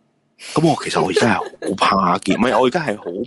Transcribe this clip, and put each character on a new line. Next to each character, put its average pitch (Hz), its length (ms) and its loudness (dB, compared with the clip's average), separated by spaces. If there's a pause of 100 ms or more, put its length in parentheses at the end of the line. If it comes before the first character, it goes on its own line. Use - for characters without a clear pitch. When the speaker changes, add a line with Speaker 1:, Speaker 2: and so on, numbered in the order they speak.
(540)
Speaker 1:
噉 156 120 2
我 143 160 2
其 - 80 -8
實 - 120 0
我 - 80 0
而 - 20 -2
家 110 220 2
係 - 340 -8
好 98 80 -2
怕 92 440 2
見， 92 160 -2
Speaker 2:
<laughs> 90 40 -2
Speaker 1:
唔 - 0 -
係， 113 180 2
我 127 80 4
而 123 40 4
家 170 160 -2
係 104 100 -2
好 - 80 -14 (220)